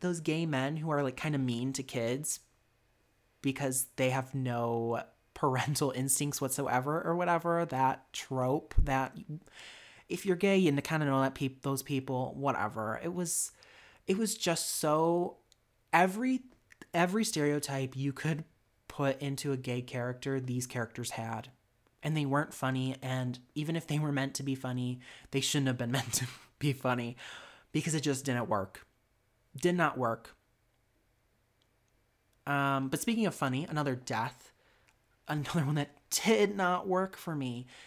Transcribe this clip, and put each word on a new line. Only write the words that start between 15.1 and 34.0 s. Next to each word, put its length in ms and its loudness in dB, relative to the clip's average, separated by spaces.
every, 480 4
every 300 4
stereotype 720 0
you 160 -2
could 320 -2
put 340 -2
into 300 -2
a 60 0
gay 240 -4
character, 580 -4
these 260 -2
characters 460 -6
had. 380 -6
And 140 0
they 80 2
weren't 280 2
funny, 480 -2
and 380 -2
even 200 -2
if 120 -4
they 120 0
were 120 0
meant 240 -2
to 80 -6
be 120 0
funny, 440 -4
they 100 0
shouldn't 260 2
have 100 2
been 140 -2
<laughs> 20 0
meant 200 -2
to 140 -2
be 140 2
funny 420 -2
because 220 0
it 80 0
just 240 0
didn't 240 0
work. 380 -2
Did 200 4
not 220 2
work. 380 -2
Um, 400 2
but 140 -2
speaking 240 2
of 100 0
funny, 340 0
another 240 0
death, 600 -4